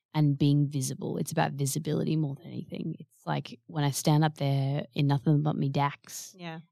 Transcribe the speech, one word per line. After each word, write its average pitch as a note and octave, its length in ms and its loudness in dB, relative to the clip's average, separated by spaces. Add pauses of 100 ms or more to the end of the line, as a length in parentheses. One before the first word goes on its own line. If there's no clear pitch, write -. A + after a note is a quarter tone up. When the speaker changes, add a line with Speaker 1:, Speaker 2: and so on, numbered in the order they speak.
(140)
Speaker 1:
and D3 240 4
being C#3+ 300 6
visible. C#3 500 -4
It's - 140 -4
about D3+ 220 2
visibility D3+ 600 -2
more C#3+ 200 -2
than - 120 -16
anything. - 520 -8
It's - 260 -20
like C#3+ 420 -6
when D#3 160 -4
I C#3+ 80 2
stand D3+ 320 4
up D#3 140 0
there C#3 560 0
in C#3+ 140 2
nothing C#3+ 360 4
but D3+ 120 0
me C#3+ 140 0
Dax - 680 -4
Speaker 2:
Yeah. E3+ 220 -12 (120)